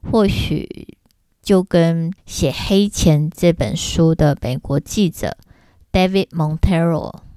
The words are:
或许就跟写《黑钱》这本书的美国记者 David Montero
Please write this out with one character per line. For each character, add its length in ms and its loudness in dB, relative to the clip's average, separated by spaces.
或 160 2
许 680 -4
就 180 4
跟 500 0
写 260 -2
《黑 220 2
钱》 460 2
这 180 2
本 220 -4
书 400 0
的 260 2
美 160 -4
国 220 -4
记 320 -2
者 260 -8
David 380 0
Montero 840 0